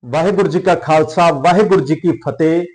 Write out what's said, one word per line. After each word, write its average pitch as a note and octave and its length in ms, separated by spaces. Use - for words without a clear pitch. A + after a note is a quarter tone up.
ਵਾਹਿਗੁਰੂ E3+ 440
ਜੀ E3 120
ਕਾ F3+ 140
ਖਾਲਸਾ, D#3 560
ਵਾਹਿਗੁਰੂ F3 500
ਜੀ D3 160
ਕੀ E3+ 140
ਫਤਿਹ। D#3+ 540